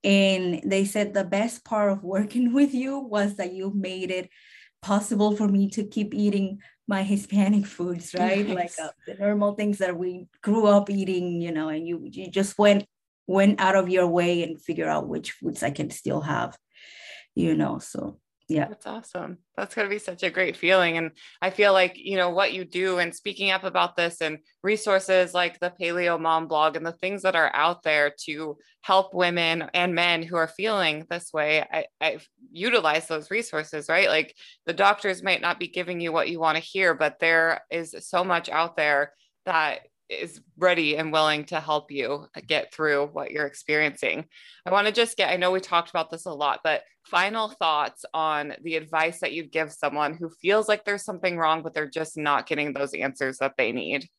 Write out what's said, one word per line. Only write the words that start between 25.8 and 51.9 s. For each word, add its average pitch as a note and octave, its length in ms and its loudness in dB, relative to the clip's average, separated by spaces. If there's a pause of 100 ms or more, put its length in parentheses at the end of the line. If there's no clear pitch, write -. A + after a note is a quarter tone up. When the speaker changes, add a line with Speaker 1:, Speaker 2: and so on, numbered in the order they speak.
Speaker 2:
Paleo E3+ 400 0
Mom D#3+ 260 2
blog D#3 300 2
and D#3+ 80 -6
the E3+ 80 -6
things F#3 300 -6
that F#3 120 2
are D#3+ 220 4
out E3+ 280 2
there D3 280 2 (140)
to D3+ 320 -8 (240)
help F#3+ 320 2
women E3+ 580 0
and F3+ 220 0
men E3+ 280 2
who E3+ 140 -6
are D#3+ 100 2
feeling E3 640 -2
this F3 240 -8
way, D3+ 300 2 (100)
I, D#3 140 -2 (160)
I've D#3 260 -4 (240)
utilized E3 560 0
those D#3 220 -6
resources, D#3 580 -6
right? F3 220 4
Like, D#3 260 0 (300)
the E3 80 -4
doctors G3 480 2
might F#3 180 0
not F3 180 -2
be F3 100 -8
giving F3 320 -6
you E3 120 -4
what D#3+ 160 0
you E3+ 100 -6
wanna D#3+ 200 2
hear, F3+ 360 0
but D3+ 260 -2
there E3 500 2
is E3 300 -6
so F#3 240 0
much E3+ 260 0
out E3+ 260 -2
there D3 380 0 (320)
that D#3+ 400 0 (240)
is - 320 -10 (160)
ready E3 400 2
and D#3+ 120 -4
willing D3+ 360 2
to D#3+ 140 -6
help D3+ 300 -2
you C#3 360 -6 (200)
get - 280 -2
through D3 400 0
what D3 160 -8
you're D3 160 -4
experiencing. D3+ 800 -2 (400)
I - 40 -6
wanna G3+ 220 2
just A3+ 240 0
get, F3 140 0
I F3+ 60 0
know F3+ 140 2
we F#3 100 0
talked E3+ 280 -2
about E3 220 -4
this E3+ 160 -12
a F3+ 80 -8
lot, C#3+ 280 -2
but D#3 200 0 (240)
final G#3+ 420 0
thoughts D3+ 560 -2 (100)
on D3+ 480 -2
the D#3+ 140 -6
advice D#3+ 440 -2
that C3+ 120 -4
you'd D#3 200 -10
give D#3 200 -2
someone D3 420 -2
who E3 160 -10 (100)
feels G#3 280 2
like G#3+ 160 0
there's G3+ 200 -4
something F#3 320 -4
wrong, D#3+ 260 2
but D#3+ 120 -10
they're D3+ 140 -4
just D#3+ 280 -8